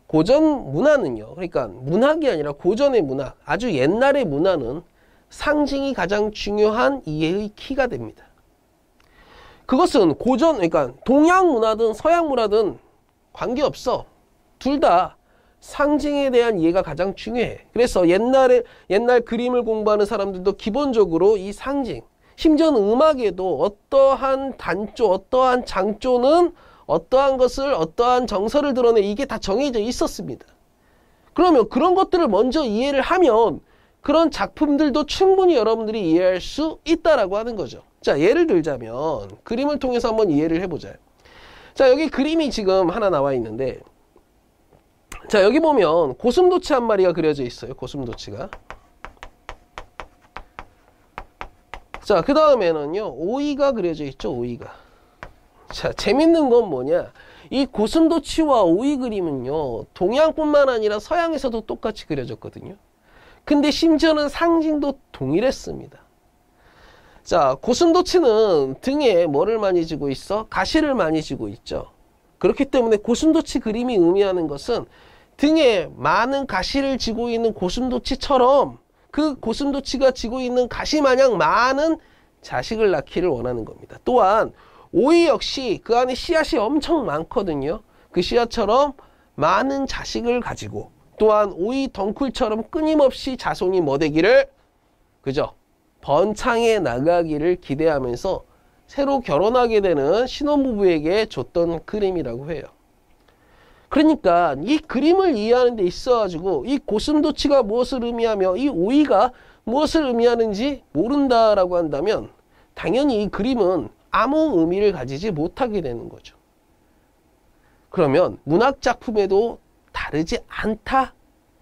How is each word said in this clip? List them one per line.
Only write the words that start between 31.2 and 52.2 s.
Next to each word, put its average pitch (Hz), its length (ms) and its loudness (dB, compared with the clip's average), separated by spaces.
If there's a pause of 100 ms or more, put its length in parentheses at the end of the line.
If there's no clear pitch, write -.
그러면 320 360 4
그런 339 260 2
것들을 381 320 0
먼저 240 380 0
이해를 254 340 -2
하면 233 640 2 (400)
그런 311 280 2
작품들도 285 760 0
충분히 381 500 4
여러분들이 220 560 0
이해할 180 300 2
수 - 420 -6
있다라고 294 540 0
하는 226 180 -6
거죠. 151 280 -10 (180)
자, 156 180 0
예를 254 260 4
들자면 135 840 -4 (140)
그림을 285 360 -4
통해서 240 300 -2
한번 220 220 2
이해를 160 320 2
해보자. 127 320 -10 (800)
자, 262 140 4
여기 285 200 4
그림이 302 420 0
지금 190 380 2
하나 202 200 0
나와 143 240 0
있는데, 117 460 -4 (1500)
자, 208 140 4
여기 240 180 4
보면 170 540 2
고슴도치 359 580 2
한 247 100 2
마리가 190 300 2
그려져 151 300 0
있어요. 120 300 -10
고슴도치가. 123 760 -12 (3500)
자, 185 180 2